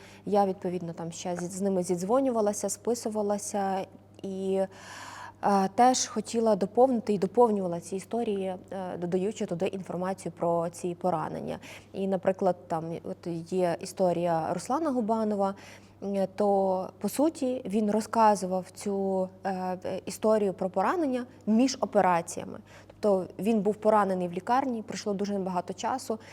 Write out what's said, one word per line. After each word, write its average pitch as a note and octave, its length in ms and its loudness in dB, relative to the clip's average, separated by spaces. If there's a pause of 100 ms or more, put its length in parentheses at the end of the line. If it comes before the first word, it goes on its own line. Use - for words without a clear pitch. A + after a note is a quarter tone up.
(260)
я, G3+ 200 4
відповідно, F3+ 460 -4
там E3+ 200 -8
ще F3 240 -6
зі-, F3 100 -6
з F#3 140 -8
ними F#3+ 220 2
зідзвонювалася, G#3 880 0
списувалася G#3 1200 -2 (360)
і, F#3+ 380 -2 (840)
е, G3 320 4
теж B3+ 320 6
хотіла A3 500 0
доповнити A#3 560 2
і G3+ 60 2
доповнювала F#3+ 640 2
ці G3 160 -8
історії, G3 600 -4 (160)
е, F#3 260 -8
додаючи F#3 480 -2
туди F3+ 200 -2
інформацію F#3 720 -6
про E3+ 320 0
ці F3 240 -6
поранення. D#3+ 640 -2 (340)
І, G3 140 -4
наприклад, F#3+ 500 0 (100)
там D#3+ 180 -4 (200)
от - 220 -10 (260)
є F3+ 280 2
історія E3+ 760 0
Руслана C#4+ 360 -2
Губанова, G#3+ 640 0 (500)
м, G3 220 0 (100)
то, F#3+ 520 2 (100)
по G#3 100 -2
суті, C4 560 0
він G#3 260 2
розказував G#3 840 2
цю, F#3+ 540 -2 (160)
е, G3 80 -2 (320)
е, F#3+ 220 -4
історію G#3 460 2
про F#3+ 180 -2
поранення B3+ 560 0 (200)
між A#3 340 4
операціями. F#3 760 2 (420)
Тобто F#3+ 260 2 (120)
він G#3+ 220 2
був G3+ 140 2
поранений G3 540 2
в E3+ 40 -6
лікарні, A#3+ 500 0
пройшло G3 320 -6
дуже G3+ 240 -2
багато F3+ 340 -4
часу, A3+ 460 -4 (140)